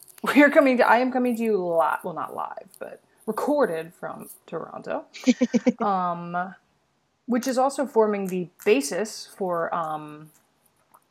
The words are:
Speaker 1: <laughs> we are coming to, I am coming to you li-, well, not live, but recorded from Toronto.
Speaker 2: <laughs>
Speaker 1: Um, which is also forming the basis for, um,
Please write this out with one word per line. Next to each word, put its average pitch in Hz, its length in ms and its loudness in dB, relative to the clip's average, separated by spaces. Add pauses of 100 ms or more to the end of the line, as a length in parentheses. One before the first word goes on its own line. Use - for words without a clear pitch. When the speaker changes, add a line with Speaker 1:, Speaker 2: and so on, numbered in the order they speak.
Speaker 1:
<laughs> - 320 -6
we 277 80 8
are 285 80 8
coming 285 280 6
to, - 100 4
I 220 100 6
am 254 140 0
coming 247 240 0
to 226 60 -4
you 220 220 2
li-, 165 400 2
well, 180 100 -8
not 147 200 -8
live, - 340 -10 (100)
but - 220 -14 (260)
recorded 185 680 -2
from - 340 -14 (180)
Toronto. - 580 -10 (760)
Speaker 2:
<laughs> - 0 -
Speaker 1:
Um, 180 720 -2 (720)
which 240 200 -2
is 262 100 -2
also 269 300 0
forming 208 400 0
the 180 220 -4 (180)
basis 214 600 0 (120)
for, 170 360 -2
um, 156 540 -8 (840)